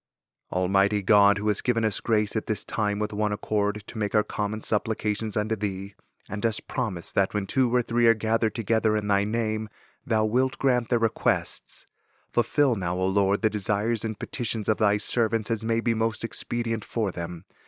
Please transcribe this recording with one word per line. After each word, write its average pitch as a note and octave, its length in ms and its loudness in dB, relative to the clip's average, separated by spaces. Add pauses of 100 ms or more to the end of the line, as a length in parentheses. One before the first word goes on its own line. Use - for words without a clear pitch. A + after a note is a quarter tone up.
(520)
Almighty G2 500 2
God, G2+ 360 4
who G#2 100 -2
hast G#2 160 0
given A2+ 220 0
us G#2 160 -2
grace G#2+ 340 0
at A2 120 -4
this - 180 -2
time G#2 340 -2
with G#2 140 -2
one G#2 180 -2
accord G#2 560 -2
to - 100 -8
make G#2+ 160 -2
our G#2+ 100 4
common G#2+ 380 -4
supplications G#2+ 760 -2
unto G#2+ 180 -2
thee, G2 380 -4 (360)
and G2+ 120 -6
dost A2 260 -2
promise G2 460 -4
that G2 200 0
when G2+ 120 -2
two B2 280 0
or B2 80 2
three A#2 260 2
are A2+ 60 6
gathered A2 420 0
together G#2+ 400 0
in G#2 120 -2
thy G2+ 160 2
name, A2 460 -2 (360)
thou A2 200 2
wilt B2+ 320 0
grant B2 320 0
their A#2+ 100 2
requests. - 880 0 (460)
Fulfill B2+ 440 2
now, F#2 220 -2
O F#2 80 2
Lord, G2 360 2
the G#2+ 80 4
desires G#2+ 560 0
and A2 120 -4
petitions - 520 -4
of G#2+ 80 2
thy G#2 200 2
servants A2 540 0
as A2 120 -2
may A2+ 160 2
be A2+ 140 0
most A2 300 -2
expedient A#2 640 -4
for G#2+ 260 0
them, E2+ 320 -6 (240)